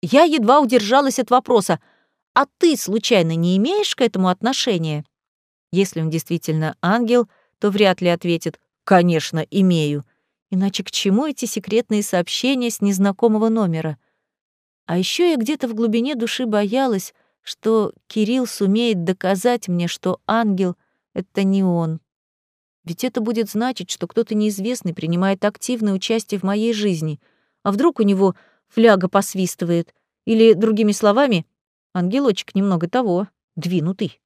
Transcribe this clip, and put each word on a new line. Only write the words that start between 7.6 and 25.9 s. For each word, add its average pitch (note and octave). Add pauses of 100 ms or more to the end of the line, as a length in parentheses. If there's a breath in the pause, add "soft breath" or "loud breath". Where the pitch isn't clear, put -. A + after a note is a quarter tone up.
вряд G3
ли F3+
ответит: E3+ (240)
«Конечно, F3
имею». D#3 (460)
Иначе G3
к -
чему G#3
эти C#4+
секретные G#3+
сообщения A#3+
с -
незнакомого G3+
номера? E3 (880)
А E3+
ещё E4+
я D#4
где-то B3
в A#3
глубине A#3
души A#3+
боялась, G#3+ (260)
что - (120)
Кирилл A#3
сумеет G3+
доказать F#3+
мне, F3
что -
ангел — G3 (380)
это G3
не F#3+
он. E3+ (840)
Ведь E3
это B3+
будет A3
значить, A3
что -
кто-то A3
неизвестный G#3+
принимает F3
активное G#3+